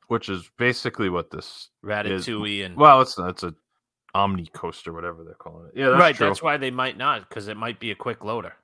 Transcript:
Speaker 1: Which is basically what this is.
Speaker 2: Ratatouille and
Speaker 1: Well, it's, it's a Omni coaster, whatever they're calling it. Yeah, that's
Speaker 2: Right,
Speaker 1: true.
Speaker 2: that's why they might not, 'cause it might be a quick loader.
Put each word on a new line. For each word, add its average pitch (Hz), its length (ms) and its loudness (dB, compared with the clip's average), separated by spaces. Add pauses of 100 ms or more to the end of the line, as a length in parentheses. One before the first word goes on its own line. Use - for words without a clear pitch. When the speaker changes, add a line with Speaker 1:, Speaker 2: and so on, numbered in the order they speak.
Speaker 1:
Which 117 200 -2
is 92 300 -6
basically 120 500 0
what 87 220 -4
this - 400 -16 (320)
is. 95 260 -4
Speaker 2:
Ratatouille 104 360 -4
and 90 100 -10
Speaker 1:
Well, 139 260 10
it's, - 180 0
it's 90 240 -6
a 87 120 -6 (600)
Omni 95 340 0
coaster, - 440 -12
whatever 82 320 -10
they're 82 100 -20
calling 85 340 -20
it. - 60 -20
Yeah, 135 160 0
that's 135 100 6
Speaker 2:
Right, 170 100 8
Speaker 1:
true. 120 160 0
Speaker 2:
that's 98 160 0
why 147 160 0
they 131 120 -2
might 127 280 -4
not, 127 320 -2
'cause 104 180 -12
it 107 80 -8
might 110 240 -8
be 117 100 -6
a 101 60 -6
quick - 280 -8
loader. 107 400 -8